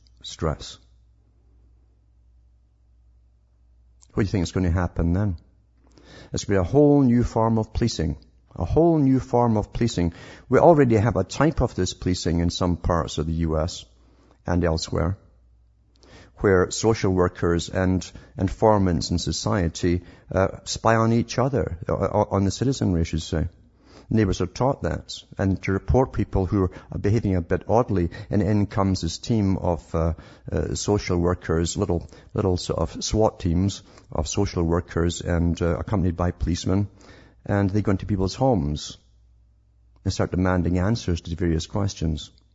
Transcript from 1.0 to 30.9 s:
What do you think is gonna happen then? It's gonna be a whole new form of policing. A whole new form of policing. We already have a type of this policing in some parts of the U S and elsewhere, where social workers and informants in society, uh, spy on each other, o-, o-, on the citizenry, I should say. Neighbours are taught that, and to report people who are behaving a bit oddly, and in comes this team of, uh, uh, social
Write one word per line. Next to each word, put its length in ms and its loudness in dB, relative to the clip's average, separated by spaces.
What 100 0
do 40 0
you 40 -6
think 120 0
is 100 -4
gonna 180 0
happen 440 0
then? 220 0
It's 120 -6
gonna 160 2
be 60 0
a 40 -6
whole 300 6
new 220 4
form 360 0
of 140 -4
policing. 460 -2
A 120 -4
whole 320 4
new 220 4
form 360 2
of 160 -2
policing. 400 0
We 80 6
already 380 8
have 200 2
a 80 2
type 380 0
of 120 -2
this 200 -2
policing 460 -2
in 100 2
some 260 0
parts 420 0
of 80 -2
the 60 -2
U 260 0
S 260 -4
and 180 0
elsewhere, 540 -2
where 340 4
social 420 0
workers 560 0
and 400 0
informants 720 2
in 80 0
society, 840 -2
uh, 160 2
spy 300 0
on 180 2
each 260 -2
other, 400 -2
o-, 60 -2
o-, 360 0
on 140 2
the 80 0
citizenry, 480 -2
I 40 0
should 180 -4
say. 260 -4
Neighbours 320 0
are 60 -2
taught 380 -2
that, 280 -6
and 280 0
to 80 -2
report 400 2
people 340 -2
who 240 0
are 60 -6
behaving 360 0
a 60 0
bit 260 -4
oddly, 440 0
and 100 0
in 260 2
comes 340 0
this 180 -6
team 380 0
of, 400 -4
uh, 180 0
uh, 240 -2
social 420 -2